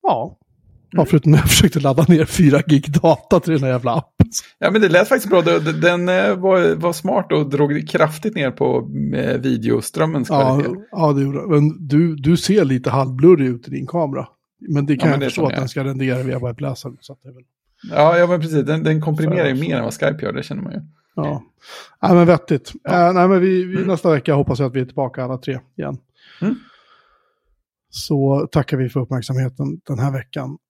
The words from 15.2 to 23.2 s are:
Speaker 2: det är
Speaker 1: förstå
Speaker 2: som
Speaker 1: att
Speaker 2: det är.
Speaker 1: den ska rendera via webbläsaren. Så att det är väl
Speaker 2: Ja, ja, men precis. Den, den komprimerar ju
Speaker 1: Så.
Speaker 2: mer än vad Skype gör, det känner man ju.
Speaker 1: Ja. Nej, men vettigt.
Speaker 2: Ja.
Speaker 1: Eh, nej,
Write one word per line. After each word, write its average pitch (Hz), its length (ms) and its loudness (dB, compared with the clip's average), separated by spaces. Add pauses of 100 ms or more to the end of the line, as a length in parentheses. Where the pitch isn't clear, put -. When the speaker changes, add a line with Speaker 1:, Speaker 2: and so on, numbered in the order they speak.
Speaker 2:
det 139 40 -2
är 127 40 -2
Speaker 1:
förstå 165 120 -6
Speaker 2:
som 156 40 0
Speaker 1:
att 135 60 0
Speaker 2:
det - 40 -6
är. 139 40 -2
Speaker 1:
den 131 100 -4
ska 139 140 -6
rendera 131 400 -4
via 127 160 -6
webbläsaren. 123 640 -10
Så - 120 -20
att - 100 -20
det 131 60 -20
är 127 40 -20
väl 127 100 -20 (460)
Speaker 2:
Ja, 160 280 4
ja, 175 100 4
men 175 140 0
precis. 156 240 0
Den, 156 180 -2
den 156 180 0
komprimerar 156 460 -2
ju 131 80 -2
Speaker 1:
Så. 131 60 -2
Speaker 2:
mer - 160 -2
än 120 60 -4
vad 113 100 -6
Skype 147 320 -4
gör, - 80 -4
det 131 100 -8
känner - 180 -10
man - 120 -10
ju. - 60 -10 (360)
Speaker 1:
Ja. 147 280 -6 (580)
Nej, 190 140 4
men 175 120 6
vettigt. 156 440 0 (120)
Speaker 2:
Ja. 175 240 2
Speaker 1:
Eh, 180 60 2
nej, 180 140 4